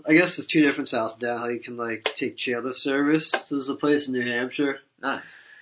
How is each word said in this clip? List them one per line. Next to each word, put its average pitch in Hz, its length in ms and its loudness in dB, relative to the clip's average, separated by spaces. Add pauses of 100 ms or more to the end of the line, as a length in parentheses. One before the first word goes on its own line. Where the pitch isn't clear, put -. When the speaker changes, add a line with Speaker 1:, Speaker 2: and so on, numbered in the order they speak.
Speaker 1:
I 156 80 6
guess 175 220 6
there's 127 100 -6
two 156 160 4
different 143 260 2
styles 110 260 -2
of - 60 -14
downhill. 120 320 -2
You 120 80 -4
can, 123 160 -12
like, 113 280 -6 (120)
take - 220 -4
chairlift 123 380 -4
service. 143 540 2
So - 260 -4
there's 131 120 -2
a 143 80 0
place 147 320 2
in 131 60 -2
New 123 80 0
Hampshire. 127 580 -2 (220)
Speaker 2:
Nice. - 460 -6 (140)